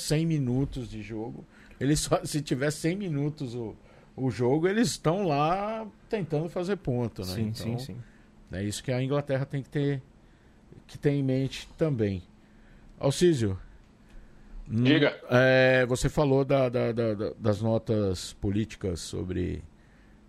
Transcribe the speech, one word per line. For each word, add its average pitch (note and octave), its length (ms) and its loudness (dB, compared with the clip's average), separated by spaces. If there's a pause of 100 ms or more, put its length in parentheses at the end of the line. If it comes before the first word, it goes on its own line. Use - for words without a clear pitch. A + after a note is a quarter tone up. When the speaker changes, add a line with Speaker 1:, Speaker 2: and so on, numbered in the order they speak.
Speaker 1:
cem D#3+ 180 2
minutos C3+ 640 -2
de G#2+ 140 -10
jogo. A2+ 420 -10 (320)
Eles D3 240 2
só, F3+ 220 0
se D3+ 180 -4
tiver D3 300 -2
cem E3 240 -2
minutos D3 600 -4
o, A2+ 200 -8 (400)
o B2+ 160 -2
jogo, B2 360 2
eles G#3 240 2
estão F#3 360 0
lá F#3+ 580 0 (240)
tentando D#3+ 400 -2
fazer F3+ 280 -2
ponto, A#2+ 440 -2
né? F#2 140 -6
Speaker 2:
Sim, A2+ 60 -2
Speaker 1:
Então, G#2+ 120 -2
Speaker 2:
sim, A#2 260 -6
sim. B2+ 180 -10 (540)
Speaker 1:
é F2+ 120 -6
isso G#2 200 -4
que C3+ 80 -4
a B2+ 120 0
Inglaterra C#3 420 -2
tem C#3 180 -8
que - 60 -16
ter, C#3+ 320 -2 (840)
que - 100 -18
ter C#3+ 140 2
em C#3+ 120 2
mente C3 440 0 (100)
também. A2 440 2 (800)
Alcísio, C3+ 580 4 (1120)
Speaker 3:
Diga. C3 560 4
Speaker 1:
hum, - 80 -18
é, C3 540 6
você B2 240 0
falou C#3 360 4
da, C3 240 2
da, A#2+ 220 0
da, A2+ 240 0
da, G2 220 -4
das G#2 240 0
notas G#2+ 720 0
políticas G2 640 -2
sobre F2+ 640 -4 (640)